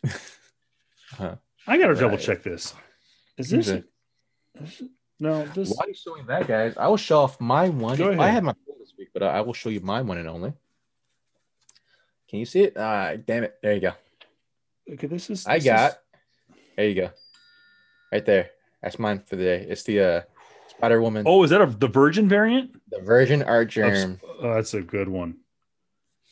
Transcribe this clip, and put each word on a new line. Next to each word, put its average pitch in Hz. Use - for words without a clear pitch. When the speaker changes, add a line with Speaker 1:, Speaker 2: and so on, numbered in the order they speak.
Speaker 1:
<laughs> -
Uh-huh. 90
Speaker 2:
I 240
gotta 294
Speaker 1:
Right. 120
Speaker 2:
double 104
check -
this. -
Is 131
this 220
Speaker 1:
Okay. 95
Speaker 2:
it? 151
Is -
it? 254
No, 151
this 185
Speaker 1:
Why 196
are -
you 202
showing 160
that, -
guys? 113
I 131
will 208
show 156
off 135
my 139
one. 131
Speaker 2:
Go 180
Speaker 1:
I 202
Speaker 2:
ahead. 175
Speaker 1:
had 226
my 135
phone -
this -
week, -
but 95
I, 90
I 104
will 117
show -
you 104
my 98
one 98
and 82
only. 85
Can 101
you 120
see 180
it? 196
Ah, 104
damn 117
it. -
There 104
you 101
go. 90
Speaker 2:
Okay, 143
this 175
is, 196
Speaker 1:
I 127
Speaker 2:
this 156
Speaker 1:
got. 120
Speaker 2:
is -
Speaker 1:
There 104
you 98
go. 90
Right 104
there. 95
That's -
mine 107
for -
the 92
day. 90
It's -
the, 104
uh, 87
Spider-Woman. 113
Speaker 2:
Oh, 185
is 151
that 202
a, 185
the 123
Virgin 156
variant? 226
Speaker 1:
The 98
Virgin 127
Art 117
Speaker 2:
Of -
Sp-, 101
Speaker 1:
Germ. 92
Speaker 2:
oh, 120
that's 110
a 104
good 95
one. 87